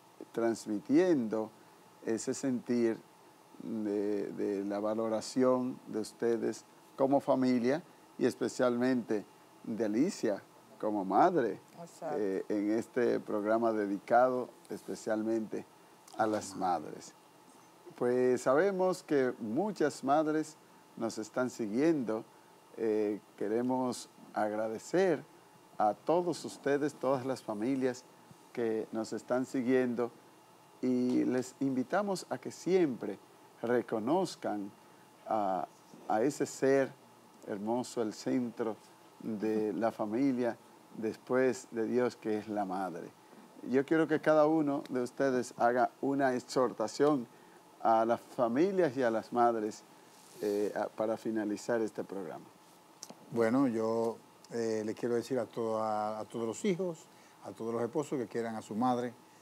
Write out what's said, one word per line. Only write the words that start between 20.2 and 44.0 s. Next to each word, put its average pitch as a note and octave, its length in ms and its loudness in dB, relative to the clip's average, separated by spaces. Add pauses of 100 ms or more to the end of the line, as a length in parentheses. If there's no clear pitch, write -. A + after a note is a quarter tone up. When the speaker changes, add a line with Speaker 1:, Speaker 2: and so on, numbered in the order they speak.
Speaker 1:
nos A2+ 200 -6
están B2 320 -4
siguiendo. A#2+ 760 0 (520)
Eh, G#2+ 420 0 (180)
queremos B2 720 -2 (240)
agradecer A2 920 0 (540)
a G#2 160 4
todos E3+ 500 0
ustedes, C#3 500 -2
todas B2+ 320 0
las C3 160 -4
familias B2+ 640 -2 (480)
que A2 400 -2
nos A2 220 -4
están B2 320 -2
siguiendo, B2 680 0 (680)
y B2 420 2
les B2 380 -2
invitamos E3+ 680 0
a C3 80 -4
que B2 140 -10
siempre C3 640 0 (440)
reconozcan A#2 1080 0 (560)
a, F#2+ 400 0 (400)
a A2 140 2
ese C#3+ 240 0
ser C3+ 460 2 (560)
hermoso, A2 540 -2
el G#2+ 120 -2
centro A#2+ 600 -2 (440)
de G#2+ 540 -2
la G#2+ 180 0
familia, A#2+ 640 0 (400)
después B2 720 0
de A2+ 140 -2
Dios, A#2+ 300 0
que G#2+ 220 -2
es G#2 100 -8
la G#2 180 -2
madre. F2+ 440 -6 (600)
Yo C3+ 160 2
quiero D#3+ 220 2